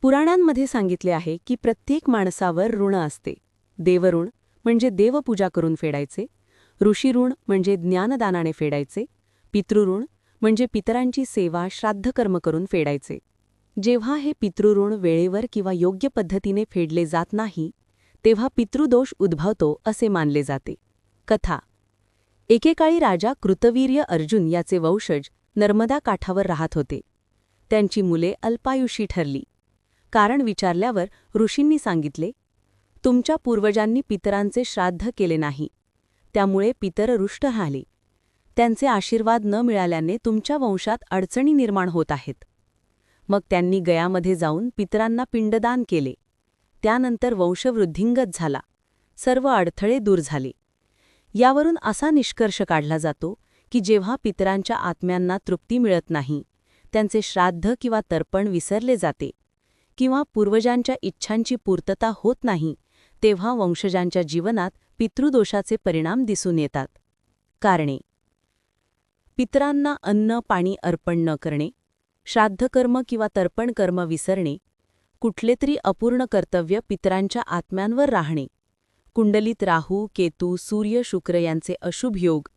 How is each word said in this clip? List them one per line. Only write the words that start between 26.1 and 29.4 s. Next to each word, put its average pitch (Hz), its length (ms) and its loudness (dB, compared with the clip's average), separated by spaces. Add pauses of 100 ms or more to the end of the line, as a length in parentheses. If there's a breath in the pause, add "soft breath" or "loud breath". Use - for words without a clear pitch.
राहत 160 280 -4
होते. 143 260 -4 (680)
त्यांची 208 320 2
मुले 175 400 0
अल्पायुषी 240 680 -2
ठरली. 143 340 -4 (680)